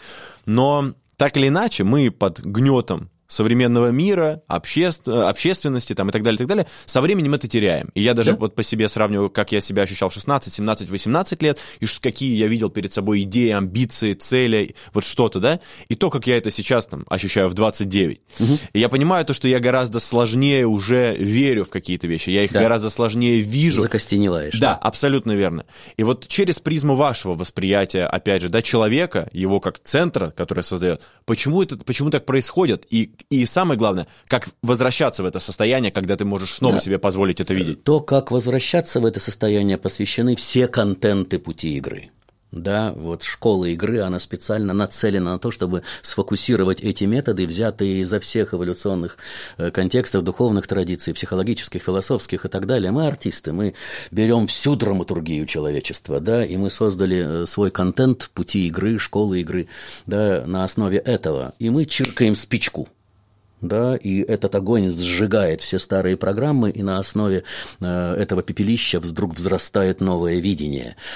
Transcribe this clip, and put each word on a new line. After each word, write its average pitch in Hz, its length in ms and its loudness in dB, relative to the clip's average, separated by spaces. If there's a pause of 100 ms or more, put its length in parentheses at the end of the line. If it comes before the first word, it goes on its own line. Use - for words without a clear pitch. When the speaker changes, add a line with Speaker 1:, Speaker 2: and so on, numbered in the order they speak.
(460)
Speaker 1:
Но 135 480 2 (220)
так 139 200 2
или 135 120 4
иначе, 185 340 0
мы 123 300 4
под 95 260 -2
гнетом 113 720 0 (180)
современного 120 600 4
мира, 160 560 0
обществ-, 165 600 -2
э, 117 180 2
общественности 135 680 -2
там, 98 160 0
и - 20 0
так 107 100 0
далее, 110 140 2
и - 40 -6
так 127 80 0
далее, 202 180 0 (180)
со - 160 0
временем 160 320 2
это 131 160 -4
теряем. 98 460 2
И 101 80 0
я 120 100 4
даже 110 200 4
Speaker 2:
Да. 110 80 2
Speaker 1:
вот 110 140 -2
по 113 80 -2
себе 110 260 0
сравниваю, 101 420 2
как - 220 0
я 104 100 2
себя 101 220 0
ощущал 95 260 -2
в - 20 -4
шестнадцать, 139 400 -2
семнадцать, 104 380 -2
восемнадцать 139 500 -2
лет, 151 180 2 (220)
и 113 60 -2
ш-, - 160 -2
какие 131 340 -2
я 107 100 4
видел 110 220 0
перед 92 240 -6
собой 104 300 0
идеи, 110 300 2
амбиции, 101 600 0
цели, 113 600 0 (180)
вот 104 120 0
что-то, - 360 0
да, 151 200 2 (280)
и 117 60 -2
то, 190 160 0
как 117 160 -4
я 123 100 4
это 107 140 -2
сейчас 113 360 0
там - 220 -12
ощущаю 95 400 2
в 90 60 -2
двадцать 104 340 0
девять. 92 320 0 (180)
Speaker 2:
Мгм. 135 200 4 (160)
Speaker 1:
И 104 60 4
я 117 100 4
понимаю 156 340 2
то, 139 80 -2
что - 160 0
я 127 120 4
гораздо 123 380 2
сложнее 120 680 2
уже 113 500 2
верю 110 480 2
в - 60 -10
какие-то 90 360 -6
вещи, 82 220 -2
я 98 160 2
их 98 80 -2
Speaker 2:
Да. 104 80 4
Speaker 1:
гораздо 110 300 2
сложнее 117 500 2
вижу. 135 400 2
Speaker 2:
Закостенелаешь, 98 800 0
Speaker 1:
Да, 127 120 4
Speaker 2:
да. - 20 -2
Speaker 1:
абсолютно 123 580 0
верно. 90 320 0 (320)
И 110 80 0
вот 123 240 0
через 175 300 2
призму 147 380 0
вашего 127 360 0
восприятия, 92 720 0
опять 92 380 0
же, 87 80 -4
да, 113 100 2
человека, 113 720 0
его 98 260 0
как - 200 -4
центра, 147 580 -2
который 87 280 -4
создает, 90 360 -2 (240)
почему 147 380 0
это, 143 160 -4
почему 139 320 -2
так - 160 0
происходит? 135 640 0
И, - 220 0 (180)
и 127 160 4
самое 165 320 2
главное, 98 300 0 (180)
как 127 220 -2 (140)
возвращаться 123 600 2
в 92 40 -2
это 90 120 -4
состояние, 110 540 0
когда 98 240 0
ты 101 80 -2
можешь 98 300 -2
снова 123 200 2
Speaker 2:
Да. - 60 2
Speaker 1:
себе 95 180 0
позволить 95 420 2
это 95 140 0
видеть? 82 300 -2
Speaker 2:
То, 147 160 4
как 135 320 0
возвращаться 127 680 0
в 113 80 4
это 101 140 0
состояние, 101 580 2
посвящены 117 560 0
все 127 320 2
контенты 101 720 0
пути 80 380 -6
игры. - 340 -10 (400)
Да, 101 460 -2
вот 82 260 -8
школа 95 440 0
игры, 101 340 -2
она 92 180 -2
специально 104 560 -4
нацелена 98 580 0
на 92 60 -4
то, 117 140 -4
чтобы 90 320 -4 (180)
сфокусировать 98 800 0
эти 101 240 -2
методы, 104 420 0
взятые 98 540 -2
изо 92 180 -2
всех - 360 -2
эволюционных, 90 640 -4 (380)
э, 85 140 -4
контекстов, 95 540 0
духовных 101 420 0
традиций, 90 480 -2
психологических, 95 640 -4
философских 95 640 -4
и - 40 -8
так 98 180 -6
далее. 101 240 0
Мы 151 160 0
артисты, 87 460 -4
мы 98 220 -2 (360)
берем 110 380 2
всю - 260 0
драматургию 85 720 -2
человечества, 73 760 -4
да, 113 240 0
и 87 120 -4
мы 98 140 -2
создали, 90 720 0
э, - 20 -4
свой 101 240 0
контент 120 640 0
пути 92 320 -2
игры, 95 320 -2
школы 98 420 0
игры, 87 280 -6 (380)
да, 101 380 0
на 92 200 -2
основе 98 340 0
этого. 73 600 -2
И 113 100 0
мы 147 160 2
чиркаем - 480 2
спичку. - 540 -4 (760)
Да, 117 340 0
и 98 220 -2
этот 101 380 0
огонь 98 340 2
сжигает 90 720 0
все - 180 -4
старые 92 380 0
программы, 113 540 0
и 104 120 -6
на 95 160 -2
основе, 98 460 -2 (360)
э, 90 340 -2
этого 92 280 -2
пепелища 107 560 -2
вдруг 85 360 -4
взрастает 95 640 0
новое 87 400 0
видение. 73 560 -4 (200)